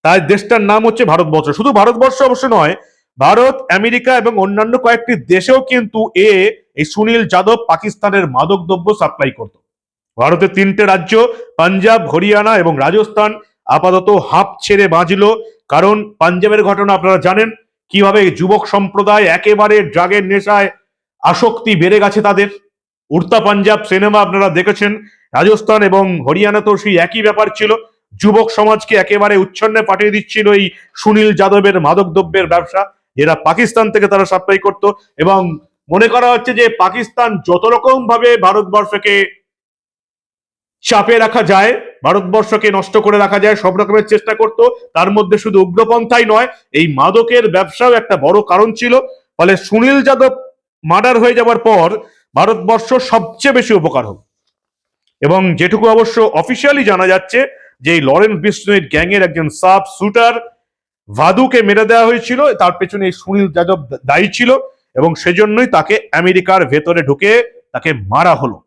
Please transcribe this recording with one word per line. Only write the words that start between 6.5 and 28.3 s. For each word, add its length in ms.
এই 100
সুনীল 420
যাদব 400
পাকিস্তানের 600
মাদক 380
দ্রব্য 300
সাপ্লাই 360
করত। 260
ভারতের 300
তিনটে 360
রাজ্য, 480
পাঞ্জাব, 500
হরিয়ানা 500
এবং 220
রাজস্থান, 600
আপাতত 440
হাঁপ 380
ছেড়ে 240
বাঁচল। 480
কারণ 500
পাঞ্জাবের 440
ঘটনা 300
আপনারা 240
জানেন, 340
কিভাবে 420
যুবক 360
সম্প্রদায় 560
একেবারে 580
ড্রাগের 440
নেশায় 440
আসক্তি 540
বেড়ে 240
গেছে 220
তাদের। 260
উড়তা 280
পাঞ্জাব 440
সিনেমা 380
আপনারা 280
দেখেছেন। 460
রাজস্থান 500
এবং 420
হরিয়ানা 360
তো 160
সেই 200
একই 240
ব্যাপার 340
ছিল, 200
যুবক 300